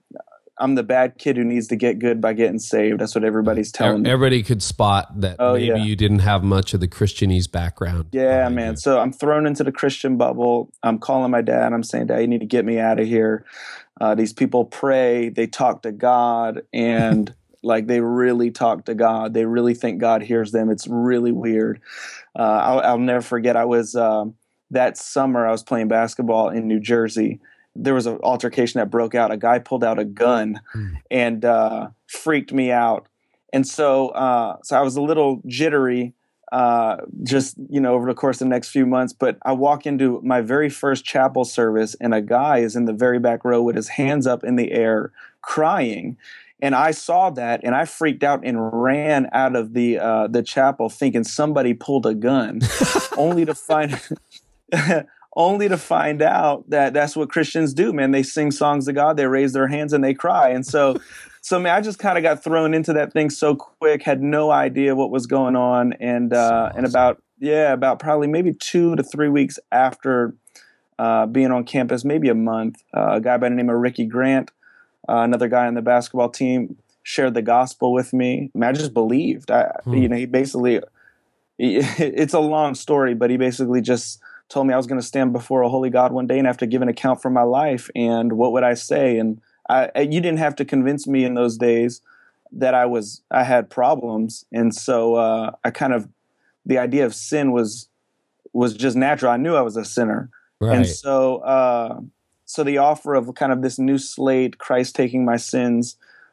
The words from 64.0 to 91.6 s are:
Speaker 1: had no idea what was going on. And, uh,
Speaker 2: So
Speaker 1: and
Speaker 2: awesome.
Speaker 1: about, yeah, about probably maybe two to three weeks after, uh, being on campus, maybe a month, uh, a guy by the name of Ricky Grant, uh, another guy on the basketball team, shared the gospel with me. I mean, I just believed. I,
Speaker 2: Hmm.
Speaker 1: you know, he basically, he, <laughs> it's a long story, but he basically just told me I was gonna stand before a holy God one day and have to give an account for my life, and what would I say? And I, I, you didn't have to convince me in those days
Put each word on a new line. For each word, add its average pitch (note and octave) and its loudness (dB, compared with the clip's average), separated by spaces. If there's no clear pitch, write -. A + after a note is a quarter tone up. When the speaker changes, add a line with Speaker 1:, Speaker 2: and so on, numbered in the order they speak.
Speaker 1:
had C#3 0
no D3+ 0
idea C#3 2
what C3 0
was B2 -2
going C3 0
on. B2 2
And, A#2+ -2
uh, A#2+ 2
Speaker 2:
So - -10
Speaker 1:
and B2+ -2
Speaker 2:
awesome. B2+ 0
Speaker 1:
about, B2+ 2
yeah, D3 2
about B2+ 0
probably D3+ 0
maybe D#3+ 0
two E3+ 0
to D3 0
three D3 -2
weeks C#3 0
after, B2+ 0
uh, A2+ 2
being B2+ 2
on B2 0
campus, B2 -2
maybe D3 0
a A#2 4
month, A2+ -2
uh, G#2 0
a G#2+ 0
guy B2 0
by B2 0
the B2 0
name B2 0
of A#2 2
Ricky B2 -2
Grant, B2+ 0
uh, A#2 2
another A#2+ 2
guy B2 2
on A#2 -2
the A#2 -4
basketball A#2+ 0
team, B2+ -2
shared C3 0
the A#2 0
gospel B2 2
with B2+ 0
me. B2+ -2
I - -4
mean, A#2 2
I C3 0
just D3 -4
believed. A#2 0
I, D3+ 2
Speaker 2:
Hmm. B2 -2
Speaker 1:
you B2+ 4
know, A#2+ 0
he B2 -4
basically, B2 0
he, A#2 0
<laughs> C#3 -2
it's D3+ 0
a E3 4
long D3+ 0
story, C3+ 0
but A#2+ 0
he B2+ 2
basically B2+ 0
just A#2+ -2
told C3+ -2
me C3 2
I - 2
was B2+ 0
gonna B2+ -4
stand B2+ -2
before B2 -2
a A#2+ 2
holy C3 -2
God B2 2
one B2+ -4
day C3 0
and C3+ 2
have B2 0
to B2+ -2
give B2+ 0
an B2 0
account B2 -2
for C3 -2
my B2+ 2
life, B2+ 0
and A#2 0
what A#2 2
would B2+ 2
I A#2+ 2
say? C3 0
And A2 -4
I, B2+ 2
I, C3+ 0
you D3+ 0
didn't E3+ -2
have D3 -2
to C#3+ -4
convince C#3 0
me C3+ 2
in B2 -2
those A#2+ 0
days A#2+ 2